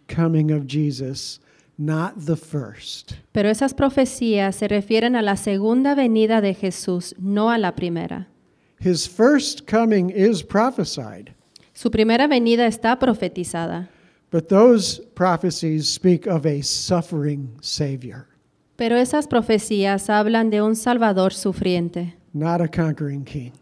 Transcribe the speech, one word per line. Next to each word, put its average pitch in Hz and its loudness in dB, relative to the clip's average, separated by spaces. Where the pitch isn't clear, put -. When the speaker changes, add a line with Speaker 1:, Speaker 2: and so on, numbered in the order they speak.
Speaker 1:
coming 160 2
of 147 -2
Jesus, 135 -6
not 156 -4
the 160 0
first. - -12
Speaker 2:
Pero 208 0
esas 269 0
profecías 240 0
se 208 -4
refieren 220 0
a 226 0
la 202 0
segunda 220 0
venida 226 2
de 196 0
Jesús, 180 -6
no 202 0
a 233 0
la 185 -2
primera. 170 -6
Speaker 1:
His 180 0
first - 2
coming 214 2
is 196 2
prophesied. 147 -4
Speaker 2:
Su - -4
primera 226 2
venida 233 4
está 226 0
profetizada. 180 -4
Speaker 1:
But 160 -2
those 214 6
prophecies 165 0
speak - 2
of 165 0
a 147 -2
suffering 147 -2
Savior, 127 -6
Speaker 2:
Pero 233 0
esas 277 2
profecías 208 0
hablan 220 2
de 208 2
un 220 2
Salvador 220 2
sufriente, 175 -2
Speaker 1:
not 165 0
a 165 0
conquering 147 -4
king. 123 -12